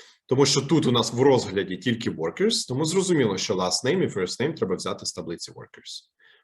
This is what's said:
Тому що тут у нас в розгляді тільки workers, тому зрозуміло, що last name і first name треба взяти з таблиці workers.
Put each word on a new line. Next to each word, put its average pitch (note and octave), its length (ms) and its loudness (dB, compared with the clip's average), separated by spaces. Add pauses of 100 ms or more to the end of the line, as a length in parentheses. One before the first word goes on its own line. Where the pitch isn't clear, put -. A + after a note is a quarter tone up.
(260)
Тому C3+ 200 4
що C#3+ 160 2
тут D3 240 2
у B2+ 60 4
нас A#2 200 2
в A#2+ 80 -2
розгляді G2 560 2
тільки A2+ 340 -2
workers, F2+ 580 -2
тому C3 160 -2
зрозуміло, D#3+ 540 2
що - 160 -2
last F#2 300 0
name E3 180 2
і C#3 40 2
first F#2 340 -4
name D#3 140 0
треба F#2+ 220 -2
взяти - 300 -6
з - 60 -6
таблиці E2+ 400 -10
workers. - 500 -18 (420)